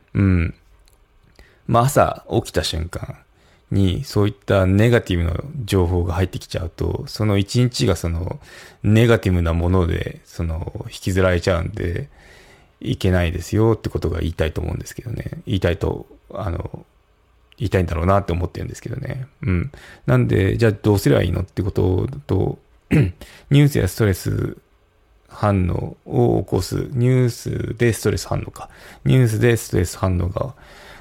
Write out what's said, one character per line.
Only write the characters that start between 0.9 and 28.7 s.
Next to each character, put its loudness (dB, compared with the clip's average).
ま 4
あ、 4
朝 2
起 0
き -12
た -2
瞬 -4
間 -12
に、 2
そ -2
う 2
い -2
っ -10
た 0
ネ 4
ガ 4
テ -4
ィ 0
ブ 0
な -2
情 2
報 0
が -2
入 0
っ -2
て -8
き -20
ち -6
ゃ -8
う -6
と、 -6
そ -4
の 2
一 0
日 0
が 2
そ -4
の、 -6
ネ 6
ガ 6
テ 0
ィ 4
ブ 2
な 2
も 0
の 4
で、 -4
そ -8
の、 -6
引 -12
き -6
ず 2
ら 4
れ 2
ち -2
ゃ 2
う -4
ん -6
で、 -6
い -4
け 0
な 2
い 0
で -6
す -6
よ 4
っ -4
て -6
こ -4
と -2
が -4
言 -2
い -8
た -2
い -4
と -4
思 -4
う -6
ん -6
で -12
す -18
け -14
ど -10
ね。 -8
言 -2
い 0
た 2
い -2
と、 -4
あ -8
の、 -8
言 -4
い -2
た 2
い 2
ん -2
だ -4
ろ -2
う 0
な 4
っ -6
て -2
思 -2
っ -4
て -12
る -6
ん -10
で -12
す -20
け -12
ど -8
ね。 -8
う 0
ん。 -2
な 4
ん 4
で、 2
じ 2
ゃ 6
あ 2
ど 2
う 4
す 0
れ 4
ば 4
い 0
い 0
の -2
っ -4
て -8
こ -2
と 0
と、 -2
<clears throat> -16
ニ 2
ュ 8
ー 6
ス 0
や 2
ス -6
ト 2
レ 4
ス -4
反 2
応 -4
を 2
起 -10
こ 0
す、 -4
ニ 0
ュ 4
ー 2
ス -6
で 2
ス -6
ト 0
レ -2
ス -8
反 -2
応 -14
か。 -16